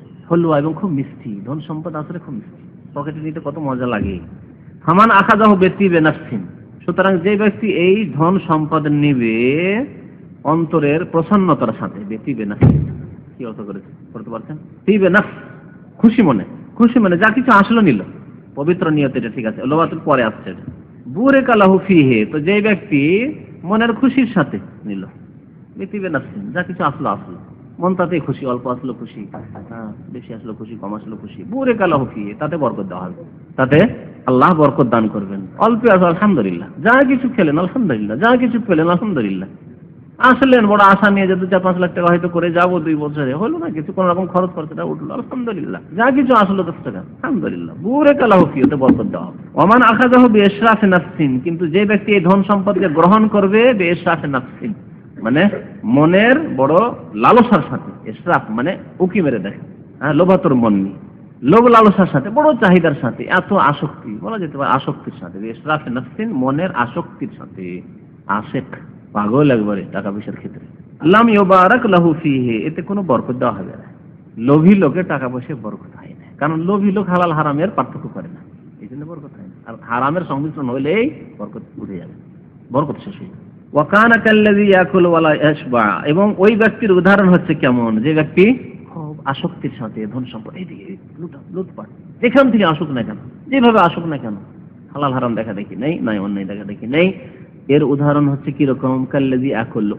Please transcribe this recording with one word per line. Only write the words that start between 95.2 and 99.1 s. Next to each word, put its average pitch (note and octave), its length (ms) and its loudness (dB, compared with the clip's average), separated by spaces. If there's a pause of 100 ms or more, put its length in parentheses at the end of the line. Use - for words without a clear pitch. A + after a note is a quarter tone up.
দেখা A2 180 -6
দেখি F#2+ 240 -12
নেই, D3 240 -4
নাই G#2+ 180 -4
অন্যায় G2 280 -6
দেখা G2+ 180 -12
দেখি G2+ 220 -14
নেই। E3+ 260 0 (560)
এর D3 160 4
উদাহরণ C#3+ 440 2
হচ্ছে C#3 240 -4
কিরকম, C3 520 -2
কাল্লাযী C3 420 -2